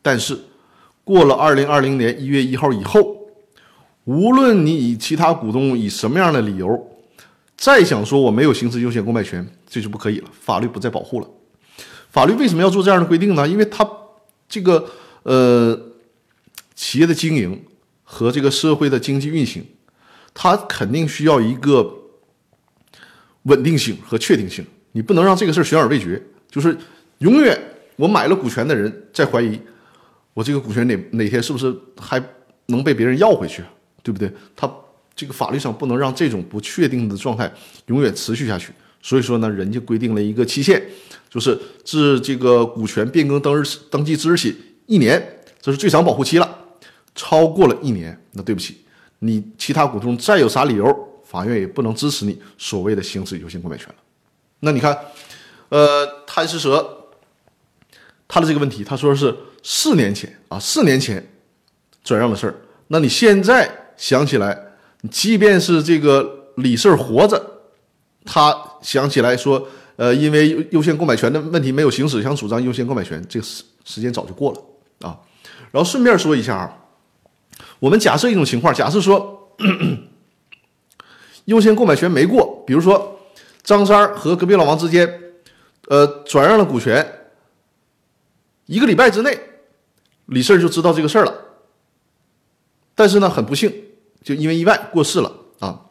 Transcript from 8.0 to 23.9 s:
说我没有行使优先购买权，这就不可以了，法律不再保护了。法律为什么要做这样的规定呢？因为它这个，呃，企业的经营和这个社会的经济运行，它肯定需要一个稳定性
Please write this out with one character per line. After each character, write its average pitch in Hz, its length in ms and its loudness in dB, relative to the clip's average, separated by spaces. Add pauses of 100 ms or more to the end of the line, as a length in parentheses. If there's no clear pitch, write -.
说 131 140 0
我 127 120 4
没 117 140 2
有 143 100 4
行 117 180 -4
使 120 80 -4
优 120 100 -2
先 117 140 -4
购 113 80 -4
买 113 100 -2
权， 90 240 -8 (220)
这 117 140 -8
就 104 80 -10
不 107 80 -12
可 107 120 -4
以 107 100 -4
了， - 100 -20 (100)
法 98 180 -4
律 113 80 -4
不 110 140 -10
再 107 80 -6
保 - 120 -8
护 - 200 -10
了。 - 80 -14 (800)
法 135 160 2
律 165 120 4
为 262 120 2
什 170 80 0
么 170 60 2
要 190 80 4
做 190 120 0
这 196 80 4
样 190 80 6
的 170 80 2
规 170 120 2
定 196 160 2
呢？ 143 120 2
因 185 120 -2
为 214 80 4
它 208 200 -2 (640)
这 208 140 -10
个， 170 260 2 (360)
呃， 120 540 4 (960)
企 - 240 -6
业 160 80 6
的 170 60 2
经 160 220 -2
营 95 280 -4 (420)
和 - 280 -2
这 143 80 -2
个 139 100 2
社 156 240 0
会 147 140 0
的 131 100 0
经 139 220 -4
济 143 80 -6
运 156 160 -2
行， - 220 -10 (640)
它 180 240 0
肯 - 340 -6
定 156 160 -2
需 147 180 -8
要 151 140 4
一 117 180 0
个 131 360 2 (1500)
稳 131 200 4
定 165 140 0
性 117 300 -4